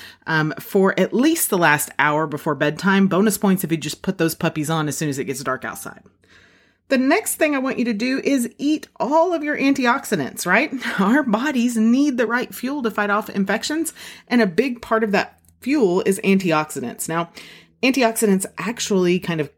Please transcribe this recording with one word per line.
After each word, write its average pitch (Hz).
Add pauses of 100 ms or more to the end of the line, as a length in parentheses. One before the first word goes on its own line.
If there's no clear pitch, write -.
(280)
um, 156
for 190
at -
least 311
the 202
last 151
hour 151
before 147
bedtime. 175
Bonus 196
points 190
if 160
you 165
just 147
put 185
those 165
puppies 156
on 160
as 143
soon 156
as 139
it 131
gets 135
dark 131
outside. - (880)
The 269
next 294
thing 302
I 269
want 262
you 247
to 240
do 254
is 254
eat 294
all 330
of 320
your 294
antioxidants, 262
right? 214 (140)
<laughs> -
Our 226
bodies 240
need 247
the 240
right 240
fuel 269
to 220
fight 202
off 208
infections, 226 (340)
and 240
a 214
big 240
part 226
of 196
that - (220)
fuel 220
is 190
antioxidants. 156
Now, 170 (500)
antioxidants 226 (120)
actually 185
kind 165
of, 143